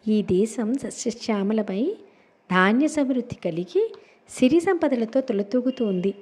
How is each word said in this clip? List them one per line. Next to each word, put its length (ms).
ఈ 140
దేశం 520
సస్యశ్యామలమై 1080
ధాన్య 380
సమృద్ధి 480
కలిగి 460
సిరి 300
సంపదలతో 600
తులతూగుతూ 640
ఉంది. 360